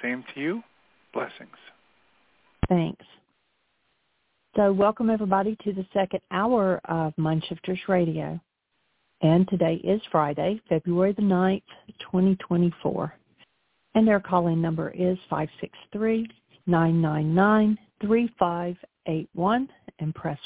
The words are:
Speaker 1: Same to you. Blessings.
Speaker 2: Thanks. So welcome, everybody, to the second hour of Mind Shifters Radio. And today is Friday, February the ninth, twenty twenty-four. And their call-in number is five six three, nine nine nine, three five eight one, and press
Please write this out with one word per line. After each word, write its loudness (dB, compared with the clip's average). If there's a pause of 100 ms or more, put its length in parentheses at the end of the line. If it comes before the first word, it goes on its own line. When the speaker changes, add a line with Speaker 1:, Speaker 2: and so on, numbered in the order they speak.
Speaker 1:
Same -6 (120)
to -12
you. -4 (480)
Blessings. -10 (1080)
Speaker 2:
Thanks. -2 (1500)
So 4
welcome, 2
everybody, 0
to -4
the -8
second -2
hour 0
of -2
Mind 0
Shifters -8
Radio. 0 (840)
And 6
today 0
is 0 (100)
Friday, 0
February 0
the -4
ninth, 2 (360)
twenty 2
twenty-four. -2 (840)
And 6
their 4
call-in 0
number -2
is -2 (120)
five -4 (100)
six -14 (140)
three, -4 (400)
nine 4
nine 0
nine, 4 (240)
three 0
five -2 (320)
eight -4
one, 0 (320)
and -4
press -8